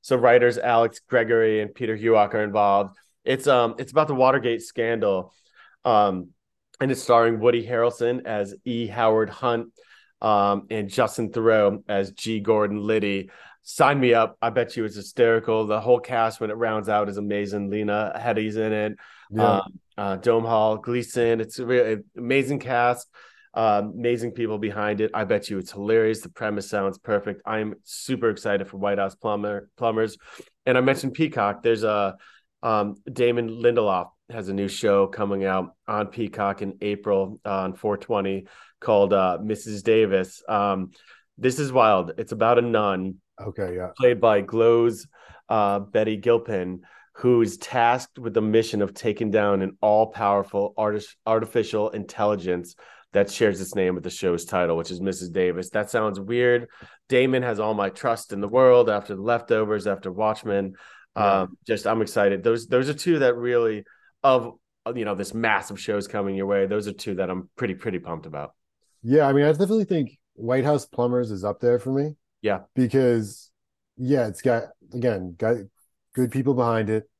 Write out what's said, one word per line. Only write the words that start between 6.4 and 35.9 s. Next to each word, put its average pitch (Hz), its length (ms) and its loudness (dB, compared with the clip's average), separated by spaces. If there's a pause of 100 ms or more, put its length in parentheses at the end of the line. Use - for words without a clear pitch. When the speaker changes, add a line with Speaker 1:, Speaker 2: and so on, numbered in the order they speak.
Speaker 1:
and 135 100 0
it's 131 120 -4
starring 117 360 4
Woody 117 260 2
Harrelson 120 600 -2
as 101 300 -6 (100)
E 117 220 -4
Howard 110 420 2
Hunt, 117 420 -4 (480)
um, 101 520 2
and 104 180 -6
Justin 113 420 -2
Theroux 107 560 2
as 98 240 -2
G 110 280 -8
Gordon 104 400 0
Liddy. 101 500 -2 (320)
Sign 139 380 2
me 120 140 4
up. 113 280 2
I 117 80 0
bet 117 260 -2
you 110 100 -4
it's 101 100 -8
hysterical. 113 720 2
The 107 120 0
whole 120 200 4
cast, 113 420 -2
when 107 100 -4
it 107 40 -6
rounds 110 340 -2
out, 104 180 2
is 101 100 -8
amazing. 101 520 -4
Lena 104 500 -2
Headey's 107 380 -2
in 110 160 -2
it. 107 240 -4 (340)
Speaker 2:
Yeah. 104 280 2
Speaker 1:
Um, 98 200 -10 (180)
uh, 98 200 -4
Domhnall 113 600 2
Gleeson. 117 600 -2
It's 110 200 -8
a 123 60 -6
really 113 380 2 (140)
amazing 135 420 -2
cast. 120 500 0 (460)
Um, 104 420 0
amazing 120 360 -2
people 107 260 -4
behind 104 400 -4
it. 107 140 0
I 107 100 -4
bet 101 260 -2
you 101 80 -6
it's 92 140 -10
hilarious. 110 480 0
The 85 100 -16
premise 107 400 -6
sounds 98 280 -4
perfect. 101 480 -4
I'm 107 380 -4
super - 460 -4
excited 101 380 -2
for - 100 -20
White 101 200 -2
House 98 180 -4
Plumber, 104 640 -6
Plumbers. 110 400 -2 (480)
And 127 120 4
I 127 40 4
mentioned 135 320 0
Peacock. 117 500 -2
There's 113 220 2
a, 101 320 0 (440)
um, 104 340 0 (160)
Damon 120 380 0
Lindelof 113 600 0 (200)
has 107 200 -10
a 98 40 -4
new 98 140 -2
show 101 400 2
coming 98 380 -4
out 95 280 -2 (140)
on 104 200 -4